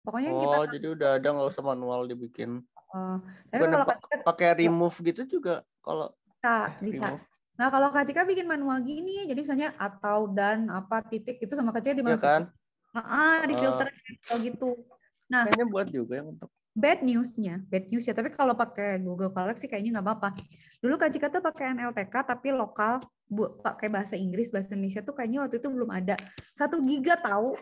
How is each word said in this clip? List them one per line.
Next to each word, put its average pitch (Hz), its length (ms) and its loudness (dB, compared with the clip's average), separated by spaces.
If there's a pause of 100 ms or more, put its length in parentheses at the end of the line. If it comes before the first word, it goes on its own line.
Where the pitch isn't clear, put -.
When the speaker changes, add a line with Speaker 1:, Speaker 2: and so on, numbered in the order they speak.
Speaker 1:
Pokoknya 254 320 -4
kita 262 220 4
Speaker 2:
Oh, 151 100 4
jadi 147 220 -6 (100)
udah 147 120 4 (100)
ada, 135 160 0
nggak 139 160 0
usah 139 100 -8
manual 127 460 -2
dibikin. 120 560 -8 (320)
Speaker 1:
Eh, 185 220 -4 (340)
tapi 240 80 0
Speaker 2:
Bukan 165 160 6
Speaker 1:
kalau 143 100 4
Speaker 2:
pa-, - 140 0
Speaker 1:
Kak - 80 -20
Cika 294 160 -2
Speaker 2:
pakai 170 240 4 (180)
remove 170 380 4
gitu 175 240 0
juga 226 400 -2 (160)
kalau 156 320 -4
Speaker 1:
Bisa, - 400 -2
Speaker 2:
eh, 214 120 0 (220)
Speaker 1:
bisa. 226 220 -4
Speaker 2:
remove. - 120 -10 (360)
Speaker 1:
Nah, 247 100 2
kalau 269 220 4
Kak 285 160 2
Cika 330 160 0
bikin 359 260 0
manual 277 320 0
gini, 359 460 -6
jadi 269 160 -2
misalnya 285 340 0
atau, 202 540 -2
dan, 202 420 0
apa, 220 320 -4
titik, 226 380 -8
itu 214 100 -6
sama 233 220 0
Kak 226 100 -2
Cika 277 80 2
Speaker 2:
Iya 262 80 0
Speaker 1:
dimasukin. 233 240 4
Speaker 2:
kan? 156 160 6 (560)
Speaker 1:
Heeh, 311 400 2 (140)
di - 20 2
Speaker 2:
Eh, 247 80 2
Speaker 1:
filter 262 260 2 (380)
kalau 233 160 0
gitu. 247 280 -2 (600)
Nah, 247 160 4
Speaker 2:
kayaknya 220 240 4
buat 196 220 0
juga 127 220 -4 (100)
yang 156 100 -14
untuk - 160 -16 (220)
Speaker 1:
bad 294 320 4
news-nya, 233 640 0
bad 190 240 -2
news 233 160 -2
ya. 214 80 -2
Tapi 226 160 -2
kalau 254 240 4
pakai 202 480 -2
Google 185 320 -2
Colab 202 240 -2
sih 277 80 -10
kayaknya 220 320 -4
nggak 190 80 -2
apa-apa. 214 220 0 (520)
Dulu 269 160 2
Kak 339 160 2
Cika 294 160 -2
tuh 359 160 0
pakai 269 320 -2
N 240 80 -6
L 240 80 -4
T 208 160 -4
K, 262 160 0
tapi 247 240 -4
lokal, 240 560 0 (240)
bu-, 208 320 -2
pakai - 300 -4
bahasa 202 260 -4
Inggris, 190 320 -2
bahasa 196 240 -4
Indonesia 196 320 -4
tuh 277 80 -8
kayaknya 269 320 -2
waktu 254 160 -4
itu 285 80 -4
belum 240 240 -2
ada. 185 240 0 (400)
Satu 196 240 0
giga 294 400 2
tahu. 214 400 2